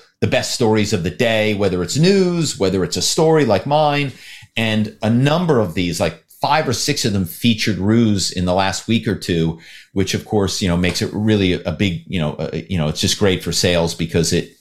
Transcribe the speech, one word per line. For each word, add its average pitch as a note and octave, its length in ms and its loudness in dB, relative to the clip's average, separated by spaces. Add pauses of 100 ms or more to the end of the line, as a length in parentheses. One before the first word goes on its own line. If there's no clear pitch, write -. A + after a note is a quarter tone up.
(220)
the A#2 60 0
best - 260 0
stories G#2+ 400 2
of F2 100 -2
the F2+ 80 -2
day, G#2+ 440 0
whether F#2 280 0
it's E2+ 140 -4
news, F3 600 2
whether F#2+ 260 0
it's - 140 -4
a - 40 -2
story D#3+ 420 2
like A#2+ 220 2
mine. C#3+ 480 0 (420)
And A2 460 0
a A2 80 0
number D3 500 2
of F#2 140 0
these, F2 260 -2
like, - 220 -2 (200)
five D3 260 2
or B2+ 60 0
six - 320 -2
of G#2+ 80 0
them G2 120 0
featured A2 520 0
Ruse G#2 540 2
in F2+ 140 -2
the F2+ 80 0
last F#2+ 340 0
week A2+ 200 0
or G2+ 80 0
two, E2 440 -2 (340)
which F#2+ 200 -2
of F#2+ 120 -6
course, G2+ 360 -2
you G2+ 60 0
know, F2 100 2
makes F2+ 240 0
it G#2 100 -2
really G2+ 420 2
a - 180 -4
big, E2+ 360 -2
you F2+ 120 -4
know, D2+ 160 -2
uh, - 160 -6 (180)
you F#2+ 80 -2
know, D2+ 100 0
it's D#2 140 -4
just - 160 0
great F#2+ 240 2
for F2 100 -6
sales E2+ 440 0
because E2 360 -2
it, F2 300 -2